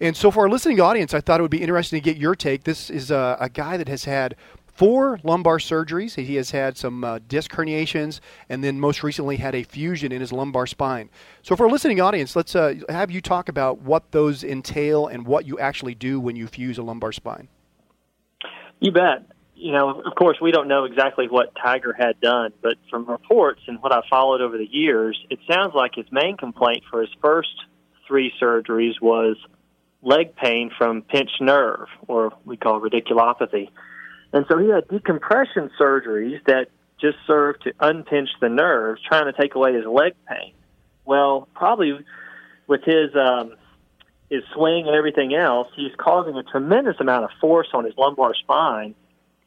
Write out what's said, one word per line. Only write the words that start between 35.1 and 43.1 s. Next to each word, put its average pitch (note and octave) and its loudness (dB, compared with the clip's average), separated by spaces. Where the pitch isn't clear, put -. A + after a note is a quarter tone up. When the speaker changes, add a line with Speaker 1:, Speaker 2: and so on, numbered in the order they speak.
Speaker 2:
surgeries C3 0
that C3 4
just D3 0
served D3 2
to B2+ -6
unpinch D3 0
the B2 2
nerves, A#2 0
trying D#3 2
to C3+ -6
take C#3+ 0
away C3 4
his A2+ 0
leg C#3+ 2
pain. - -12
Well, C#3 2
probably F3 0
with C#3 2
his, D#3 2